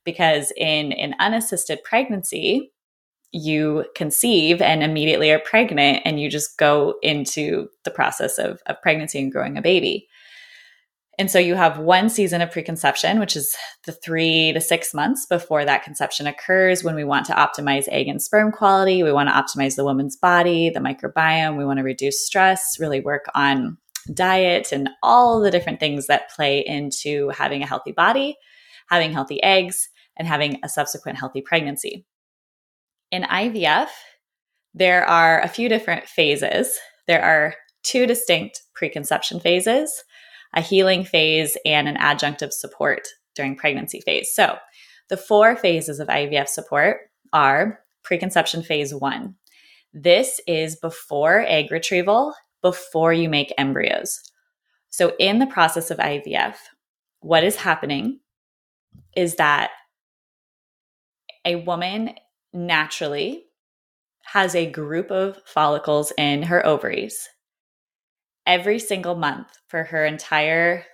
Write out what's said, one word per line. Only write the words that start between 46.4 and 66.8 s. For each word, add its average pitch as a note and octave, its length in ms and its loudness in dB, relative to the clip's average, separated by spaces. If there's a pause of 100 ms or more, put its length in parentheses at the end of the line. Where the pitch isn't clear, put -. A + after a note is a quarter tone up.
support D3+ 480 0 (380)
are D3+ 460 2 (220)
preconception F3 600 -2
phase D3 320 -4
one. C#3 400 -8 (580)
This F3 540 2
is D#3+ 300 -4
before E3 720 0
egg D3+ 240 0
retrieval, G3 640 0 (280)
before E3 500 0
you E3 160 0
make C#3+ 300 -2
embryos. - 640 -2 (640)
So F3 300 0
in G3+ 220 2
the C4+ 60 4
process E3+ 440 0
of E3 100 -6
I D3 240 -2
V D3+ 100 -8
F, - 360 -8 (500)
what D#3+ 240 2
is G3+ 120 -2
happening E3+ 640 -4 (920)
is E3+ 220 -2
that D3 360 2 (1700)
a F3 100 -2
woman F3 560 -6 (420)
naturally E3 920 -4 (800)
has F#3 320 0
a E3 120 0
group D#3 440 -6
of F#3+ 320 -4
follicles D3+ 720 0
in C#3+ 240 0
her F3 240 0
ovaries. - 600 -2 (1200)